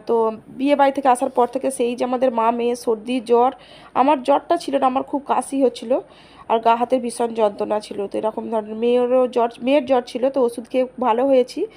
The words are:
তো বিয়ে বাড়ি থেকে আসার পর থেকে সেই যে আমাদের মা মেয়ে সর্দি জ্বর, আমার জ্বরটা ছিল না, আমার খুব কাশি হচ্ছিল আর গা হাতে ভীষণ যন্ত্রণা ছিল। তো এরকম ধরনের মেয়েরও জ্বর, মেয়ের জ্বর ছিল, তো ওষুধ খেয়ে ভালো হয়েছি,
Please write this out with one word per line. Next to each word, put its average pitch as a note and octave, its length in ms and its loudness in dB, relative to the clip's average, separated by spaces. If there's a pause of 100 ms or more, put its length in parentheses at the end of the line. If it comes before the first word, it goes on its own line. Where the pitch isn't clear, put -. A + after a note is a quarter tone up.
তো A#3 80 0 (340)
বিয়ে C4+ 280 0
বাড়ি C#4 160 4
থেকে C4+ 160 -2
আসার C4 220 2
পর B3 160 2
থেকে C4 240 -4
সেই B3 260 -2
যে B3+ 80 -4
আমাদের B3+ 280 0
মা A3+ 180 0
মেয়ে A#3+ 260 0
সর্দি A#3 440 -4
জ্বর, A#3 300 4 (440)
আমার C#4+ 280 4
জ্বরটা C#4+ 340 0
ছিল C#4+ 220 -4
না, C4 80 2
আমার C4 180 0
খুব C#4+ 220 -4
কাশি B3+ 360 -2
হচ্ছিল A#3+ 300 0 (560)
আর A3+ 120 2
গা A3+ 160 4
হাতে A#3+ 220 0
ভীষণ A#3 360 -4
যন্ত্রণা G#3 460 0
ছিল। G#3 260 -12
তো G3+ 120 -10
এরকম A3 320 -4
ধরনের A3 260 -6
মেয়েরও B3 520 2
জ্বর, A#3+ 220 0 (120)
মেয়ের C4+ 240 2
জ্বর B3+ 160 2
ছিল, B3 280 -8
তো C#4 120 -4
ওষুধ A#3 260 -2
খেয়ে B3+ 180 0 (140)
ভালো A#3 260 0
হয়েছি, C4 340 2 (160)